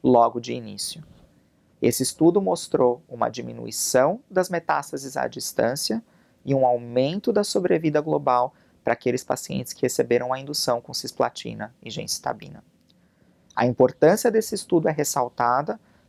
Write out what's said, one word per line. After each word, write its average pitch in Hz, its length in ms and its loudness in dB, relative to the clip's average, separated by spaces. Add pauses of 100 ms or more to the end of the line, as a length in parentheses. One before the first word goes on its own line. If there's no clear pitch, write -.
logo 120 380 6
de 117 140 -8
início. 113 500 -12 (800)
Esse 117 200 2
estudo 170 380 4
mostrou 151 680 0
uma 117 220 -4
diminuição 120 920 0 (100)
das 185 180 0
metástases 143 680 -4
à 127 100 -2
distância 131 760 -2 (440)
e 135 80 0
um 135 100 4
aumento 123 680 0
da 202 140 2
sobrevida 170 560 0
global 139 540 0 (280)
pra 117 120 0
aqueles 123 280 -2
pacientes - 520 -6
que - 80 -4
receberam 123 500 0
a 131 80 -4
indução 139 400 -2
com - 140 -18
cisplatina 113 880 -6
e 113 80 -14
gemcitabina. 110 760 -10 (880)
A 117 120 2
importância 147 640 4
desse 214 240 -2
estudo 170 340 0
é 156 40 0
ressaltada 139 840 0 (300)